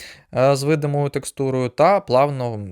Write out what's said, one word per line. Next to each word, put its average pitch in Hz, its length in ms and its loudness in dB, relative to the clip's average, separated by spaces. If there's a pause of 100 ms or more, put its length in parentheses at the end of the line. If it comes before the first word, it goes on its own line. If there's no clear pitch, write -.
(340)
е, 135 220 2
з 131 60 -4
видимою 143 460 0
текстурою 131 600 -4
та 180 320 4
плавно 123 720 0